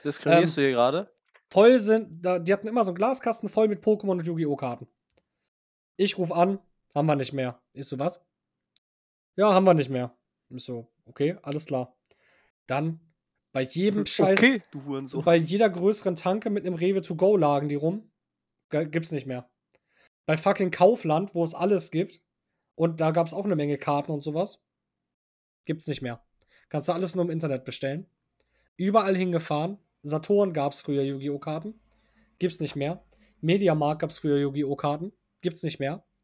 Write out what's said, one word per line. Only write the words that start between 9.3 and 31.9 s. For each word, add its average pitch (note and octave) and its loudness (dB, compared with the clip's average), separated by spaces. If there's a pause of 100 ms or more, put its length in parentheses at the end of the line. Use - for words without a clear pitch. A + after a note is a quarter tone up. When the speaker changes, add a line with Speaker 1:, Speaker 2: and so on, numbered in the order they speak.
Speaker 2:
"Ja, G3+ 6
haben F#3+ 6
wir F3+ 8
nicht C#3 0
mehr." B2 -6 (320)
Ich B2+ -14
so, A#2+ -12 (140)
"Okay, D3 -4
alles D3 -8
klar." B2+ -6 (680)
Dann D#3+ -4 (400)
bei C3 0
jedem G3 0
Speaker 1:
<laughs> - -6
Speaker 2:
Scheiß F#3+ 4
Speaker 1:
Okay, A#3+ 4 (100)
du C#3 -14
Hurensohn. C#3 -6
Speaker 2:
bei E3+ 6
jeder G3 2
größeren F#3 0
Tanke G3+ -2
mit G3+ -2
'nem F3+ -4
Rewe F#3 0
To E3+ -6
Go F#3+ 4
lagen D3 2
die D3 -2
rum. E3 -4 (600)
Ge-, D#3+ -2
gibt's D#3+ -6
nicht C3 -6
mehr. B2 -10 (760)
Bei D#3 2
fucking G3 0
Kaufland, F3+ 2
wo E3+ 0
es D#3+ -4
alles F3+ 0
gibt, - -6 (540)
und E3 -2
da D#3+ 2
gab's E3 0
auch G3 -6
'ne F#3+ 0
Menge D3 -2
Karten D3 -2
und C#3+ -6
sowas, D#3+ -6 (1000)
gibt's D#3 -6
nicht D3 -6
mehr. A#2+ -10 (440)
Kannst D3+ -6
du F3 2
alles F3 -4
nur F3 0
im F3 -4
Internet D3+ -4
bestellen. C#3 -8 (680)
Überall G3 2
hingefahren. E3+ -2 (240)
Saturn E3+ 0
gab's C#3+ -2
früher C#3 -2
Yu-Gi-Oh! C#3 -6
Karten. D#3+ -10 (600)